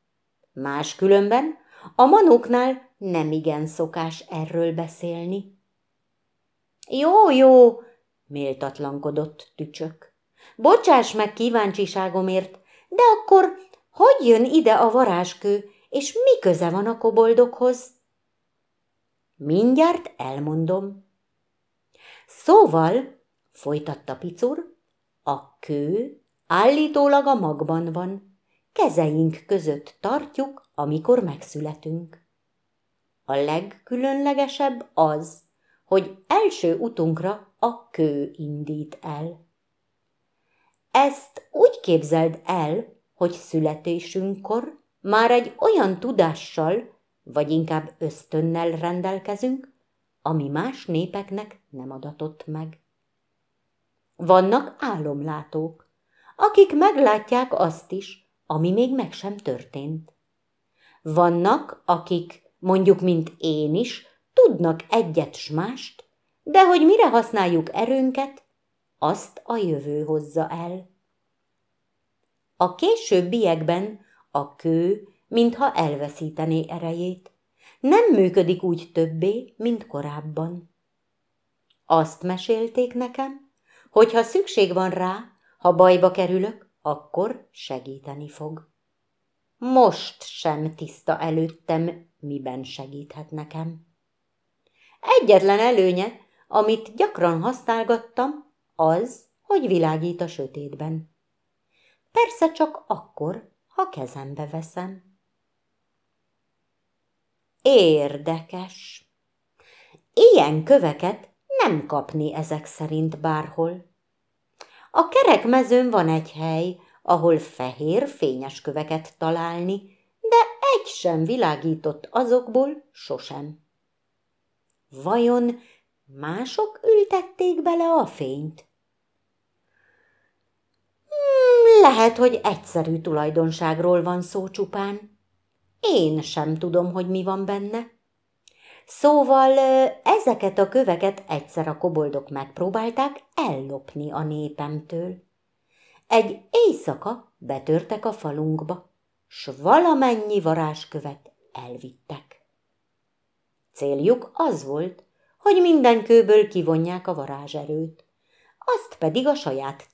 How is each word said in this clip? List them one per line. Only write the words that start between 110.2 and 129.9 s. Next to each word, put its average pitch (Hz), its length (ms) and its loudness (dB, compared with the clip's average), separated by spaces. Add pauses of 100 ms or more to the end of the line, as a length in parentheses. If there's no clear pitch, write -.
köveket 180 640 2 (340)
nem 151 240 0
kapni 151 480 -4
ezek 156 320 -8
szerint 156 540 -6
bárhol. 165 680 -6 (1000)
A 330 180 2
kerek 349 360 4
mezőn 247 460 2
van 185 180 2
egy 160 220 -2
hely, 160 460 -6 (260)
ahol 165 360 2
fehér, 151 680 -4
fényes 135 520 -6
köveket 156 580 -8
találni, 170 800 -6 (220)
de 453 160 2 (400)
egy - 100 -4
sem 165 380 -4
világított 160 880 -4
azokból 247 800 -2
sosem. 143 640 -14 (1400)
Vajon 240 580 0 (440)
mások 190 800 -8
ültették 370 800 0
bele 339 300 0
a 294 140 2
fényt? 147 600 -10 (2250)